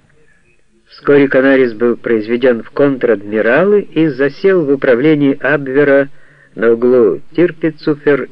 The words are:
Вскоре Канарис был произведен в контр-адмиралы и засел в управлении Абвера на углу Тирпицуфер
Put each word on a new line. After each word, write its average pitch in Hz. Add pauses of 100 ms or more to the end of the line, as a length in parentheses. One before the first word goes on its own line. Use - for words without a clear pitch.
(880)
Вскоре 143
Канарис 135
был 113
произведен 117
в -
контр-адмиралы 123
и 160
засел 143
в 139
управлении 139
Абвера 139 (440)
на 117
углу 117 (140)
Тирпицуфер 156